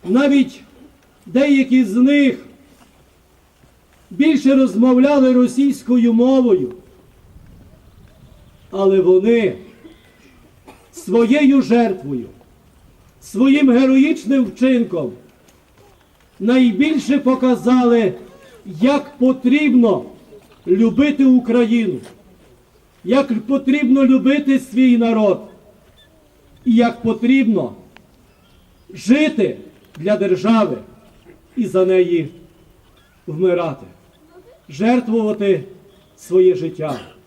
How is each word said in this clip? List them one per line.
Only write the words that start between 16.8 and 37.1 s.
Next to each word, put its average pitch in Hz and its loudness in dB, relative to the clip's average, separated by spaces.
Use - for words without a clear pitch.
показали, 247 0
як 277 -2
потрібно 254 0
любити 226 0
Україну, 233 0
як 240 -2
потрібно 269 0
любити 262 0
свій 240 0
народ 220 0
і 240 0
як 233 0
потрібно 226 -2
жити 233 -2
для 190 -4
держави 190 0
і 233 -4
за 185 0
неї 175 0
вмирати, 170 -4
жертвувати 214 -2
своє 180 2
життя. 151 -8